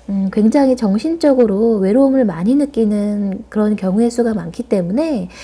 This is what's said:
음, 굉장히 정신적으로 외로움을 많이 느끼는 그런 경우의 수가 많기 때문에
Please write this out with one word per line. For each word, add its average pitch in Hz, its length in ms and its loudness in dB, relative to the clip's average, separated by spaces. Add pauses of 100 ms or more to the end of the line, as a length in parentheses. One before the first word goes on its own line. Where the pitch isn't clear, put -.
음, 196 240 -2
굉장히 254 440 2
정신적으로 233 1000 2
외로움을 262 480 2
많이 190 320 0
느끼는 208 920 -2
그런 214 280 0
경우의 202 340 0
수가 233 240 -2
많기 170 300 -8
때문에 208 640 -2 (160)